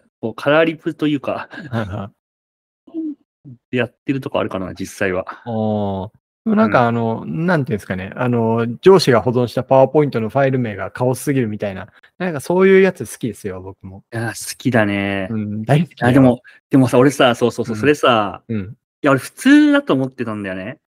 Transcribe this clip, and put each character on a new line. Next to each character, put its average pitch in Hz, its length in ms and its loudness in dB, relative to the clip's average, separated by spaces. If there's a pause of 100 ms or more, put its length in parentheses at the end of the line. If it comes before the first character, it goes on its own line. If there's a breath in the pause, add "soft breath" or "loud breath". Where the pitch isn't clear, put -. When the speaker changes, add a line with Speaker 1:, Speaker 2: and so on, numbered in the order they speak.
(220)
Speaker 1:
こ 113 80 -6
う、 107 60 -10
カ - 160 -4
ラ 156 100 6
ー 165 40 4
リ 165 100 -4
プ 160 180 -8
と 151 140 -4
い 147 80 0
う 135 40 -4
か、 - 320 -8
Speaker 2:
は 117 320 -8
い - 20 -6
は 98 260 -10 (1600)
い。 123 40 -2
Speaker 1:
や 120 80 0
っ - 100 -20 (100)
て 147 60 -4
る 135 100 -2
と - 80 -10
こ 98 100 -2
あ 98 40 0
る 110 60 -4
か 95 100 -8
な、 90 140 -10
実 - 240 -12
際 98 140 -2
は。 92 180 -4
Speaker 2:
あ - 160 -18
あ。 104 680 -4 (340)
で 220 60 -2
も 202 40 2
な 220 120 4
ん - 40 0
か、 135 100 4
Speaker 1:
う - 20 4
ん。 117 40 4
Speaker 2:
あ 117 40 0
の、 113 340 -2
な 160 320 -2
ん 135 80 0
て - 60 -6
い - 20 0
う - 20 0
ん - 20 -6
で - 20 -6
す - 80 -14
か 95 80 -4
ね。 92 200 -8
あ 127 140 -2
の、 117 360 0 (160)
上 185 180 8
司 139 120 2
が 110 100 6
保 123 100 0
存 120 160 0
し - 80 -10
た 127 80 -2
パ 135 140 4
ワ 135 80 8
ー - 20 -10
ポ 151 160 2
イ 143 40 0
ン 123 40 -6
ト 117 100 -4
の 110 80 -4
フ - 80 -4
ァ 139 100 2
イ 131 40 0
ル 131 80 -2
名 107 160 -4
が 98 160 -10
カ - 140 -6
オ 127 100 0
ス - 80 -14
す 147 100 -2
ぎ 131 80 0
る 113 60 -2
み 107 100 -8
た 104 120 -6
い 95 60 -10
な。 90 120 -12 (320 soft breath)
な 180 100 -4
ん 160 40 -6
か 160 60 -6
そ 180 220 0
う 190 60 6
い 190 100 6
う 190 40 8
や 185 120 4
つ - 180 -12
好 - 60 -16
き 131 100 -6
で 101 60 -6
す - 140 -12
よ、 92 140 -8
僕 95 240 -16
も。 95 180 -18 (100)
Speaker 1:
い - 20 -14
や、 113 120 -4
好 - 300 -12
き - 120 -2
だ 113 160 2
ね。 98 460 -4
Speaker 2:
う 110 60 -4
ん、 107 260 -6
大 143 180 2
好 170 60 -2
き - 80 -20
だ 120 120 -2
よ。 127 40 4
Speaker 1:
あ、 - 20 2
で 139 60 6
も、 123 220 4 (280 soft breath)
で 143 80 2
も 127 100 4
さ、 123 120 2
俺 139 100 6
さ、 135 240 2
そ 123 140 0
う 113 40 0
そ 117 120 -8
う - 20 -4
そ 113 80 -8
う、 - 20 -4
Speaker 2:
う - 20 -8
ん。 - 20 -8
Speaker 1:
そ 120 80 -2
れ 147 80 4
さ、 110 520 0
Speaker 2:
う 113 80 -6
ん。 101 60 -4
Speaker 1:
い 92 40 -8 (360)
や、 135 100 2
俺 135 80 2
普 - 120 -12
通 285 400 4
だ 285 100 4
と 233 140 -2
思 131 100 0
っ 131 60 -10
て 127 120 -10
た 110 120 -6
ん 104 80 -8
だ 98 60 -8
よ 92 60 -8
ね。 98 240 -12 (120)